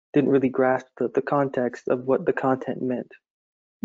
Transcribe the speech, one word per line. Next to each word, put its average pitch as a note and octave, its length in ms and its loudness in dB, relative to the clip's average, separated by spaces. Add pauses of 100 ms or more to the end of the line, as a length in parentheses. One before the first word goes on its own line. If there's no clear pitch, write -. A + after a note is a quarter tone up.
(120)
didn't C3+ 180 2
really C3+ 180 4
grasp B2+ 380 0 (100)
the, A#2+ 120 -2
the C3+ 140 -2
context C3+ 640 -2
of B2+ 160 0
what C3 200 0
the D3 80 2
content C3 480 -2
meant. B2+ 320 -4 (720)